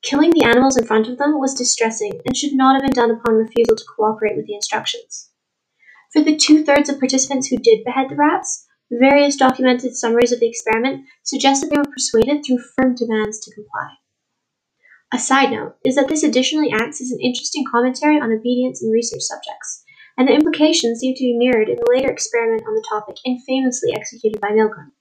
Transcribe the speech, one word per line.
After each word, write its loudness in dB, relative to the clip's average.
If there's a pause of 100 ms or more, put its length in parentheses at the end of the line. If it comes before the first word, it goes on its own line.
Killing 2
the 4
animals 4
in 0
front 2
of -8
them 0
was -2
distressing -4
and -4
should -6
not 4
have 0
been 0
done 2
upon 0
refusal 2
to -14 (100)
cooperate -2
with -8
the -8
instructions. -8 (800)
For 4
the 4
two-thirds 4
of -4
participants -2
who -2
did 4
behead -2
the -10
rats, -2 (280)
various 4
documented 2
summaries 2
of -2
the 2
experiment -4 (180)
suggest 0
that -4
they 0
were -2
persuaded 0
through 0 (160)
firm 2
demands -4
to -18
comply. -12 (1200)
A -2
side 2
note -8
is 0
that 2
this -2
additionally 0
acts -4
as -8
an -8
interesting -4
commentary 2
on -2
obedience -2
in -2
research -2
subjects, -12 (340)
and 2
the 6
implications 2
seem -2
to -6
be 0
mirrored 2
in -2
the 0
later 2
experiment -4
on -4
the -4
topic -8
infamously -2
executed -6
by -4
Milgram. 0